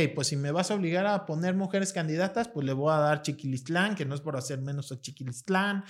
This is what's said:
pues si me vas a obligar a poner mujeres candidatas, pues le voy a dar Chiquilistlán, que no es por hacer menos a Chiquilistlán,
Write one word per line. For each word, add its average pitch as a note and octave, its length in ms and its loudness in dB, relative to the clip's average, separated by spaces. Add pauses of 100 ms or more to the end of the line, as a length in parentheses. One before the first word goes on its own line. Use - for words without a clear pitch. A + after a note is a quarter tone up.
(140)
pues C3+ 140 0
si D3 80 -2
me C#3+ 160 -2
vas F#3 180 2
a G#3 40 2
obligar F#3 320 2
a G3+ 200 2
poner F3 280 0
mujeres F#3+ 380 0
candidatas, F3+ 560 0
pues D3 160 -4
le C3+ 80 0
voy C#3+ 220 2
a D#3 40 4
dar D3 220 4
Chiquilistlán, D3+ 760 0
que F3 120 -4
no C3+ 80 -4
es C#3+ 60 -4
por D3+ 160 -4
hacer C3 260 -4
menos C#3 300 -6
a B2+ 80 -10
Chiquilistlán, F#3+ 880 -2